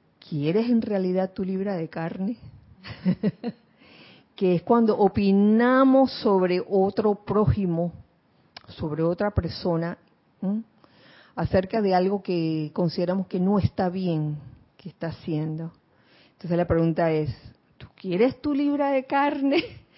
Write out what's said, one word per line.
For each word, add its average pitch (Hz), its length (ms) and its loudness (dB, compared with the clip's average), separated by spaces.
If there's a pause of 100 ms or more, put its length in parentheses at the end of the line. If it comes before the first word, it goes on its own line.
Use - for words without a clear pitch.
(300)
¿Quieres 170 400 0
en 233 120 4
realidad 185 500 -2
tu 196 140 -8
libra 190 300 -4
de 165 120 -6
carne? 185 480 -6 (680)
<laughs> 190 500 -2 (800)
Que 180 200 2
es 165 80 0
cuando 233 340 4
opinamos 226 1200 4
sobre 185 440 2
otro 196 480 2
prójimo, 185 760 0 (800)
sobre 156 340 -4
otra 175 280 0
persona, 170 680 -2 (440)
¿m? 208 220 -4 (720)
acerca 190 460 0
de 190 140 2
algo 190 260 0
que 160 520 -2
consideramos 180 540 -2
que 190 120 -4
no 196 200 2
está - 280 -2
bien 165 500 -2 (380)
que - 140 -18
está - 180 -10
haciendo. 160 640 -6 (640)
Entonces 170 240 -4
la 175 100 0
pregunta 165 440 0
es, 156 180 -2 (480)
¿tú - 180 -20
quieres 226 460 -2
tu 294 120 -2
libra 285 380 0
de 262 140 -2
carne? 277 580 0 (340)